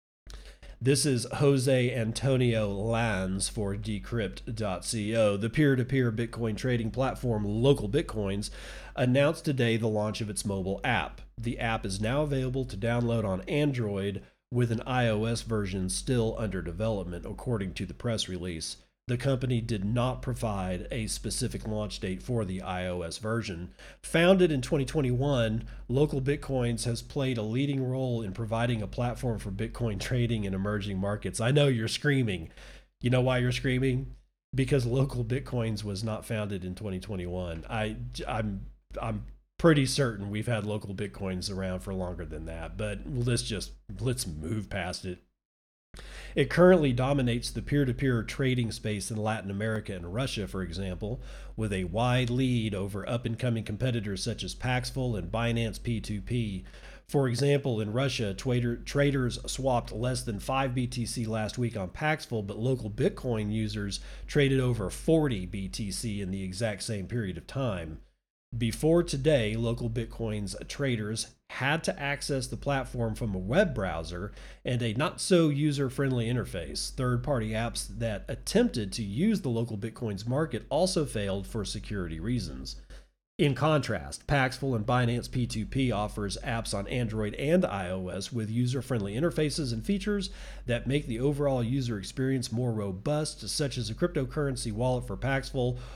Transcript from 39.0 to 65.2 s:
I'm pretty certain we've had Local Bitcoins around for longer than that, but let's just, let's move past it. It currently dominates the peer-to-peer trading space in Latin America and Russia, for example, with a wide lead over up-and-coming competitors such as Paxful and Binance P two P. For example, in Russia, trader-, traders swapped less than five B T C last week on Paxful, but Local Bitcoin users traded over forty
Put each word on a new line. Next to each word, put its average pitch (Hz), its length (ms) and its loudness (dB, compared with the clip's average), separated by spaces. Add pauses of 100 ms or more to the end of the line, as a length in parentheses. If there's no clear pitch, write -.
I'm 110 240 -4 (320)
pretty 147 300 6
certain 113 420 0
we've 107 180 -4
had 110 180 0
Local 104 280 -4
Bitcoins 95 600 -4
around 92 280 -4
for 98 120 -6
longer 90 300 -4
than 78 220 -8
that, 82 320 -8
but 104 280 -4
let's 123 380 0
just, - 280 -4 (280)
let's 120 260 -2
move 90 440 -4
past 92 360 -4
it. 90 140 -6 (1120)
It 143 160 4
currently 170 440 10
dominates 127 580 2
the 113 100 -4
peer-to-peer 127 600 2
trading 123 480 0
space 107 400 -4
in 110 60 -2
Latin 107 340 -2
America 107 420 -2
and 87 200 -6
Russia, 113 340 -2
for 95 160 -4
example, 95 580 -4 (360)
with 107 160 0
a 95 100 0
wide 120 460 2
lead 123 440 2
over 98 340 -4
up-and-coming 117 580 0
competitors 107 580 -2
such 110 180 -2
as - 140 -6
Paxful 123 640 -2
and 85 120 -4
Binance 117 540 0
P 117 160 0
two 101 220 -4
P. 107 420 -2 (460)
For 139 180 4
example, 127 540 2
in 104 100 -2
Russia, 120 420 0
trader-, 120 440 0
traders 139 680 2
swapped 127 460 0
less 123 320 -2
than 104 160 -4
five 131 340 0
B 123 140 0
T 123 180 -2
C 113 200 -4
last 107 320 -2
week 117 180 0
on 92 140 -4
Paxful, 151 520 -2
but 101 160 -6
Local 120 320 0
Bitcoin 113 640 0
users 107 480 -2 (260)
traded 135 360 4
over 113 280 2
forty 143 560 2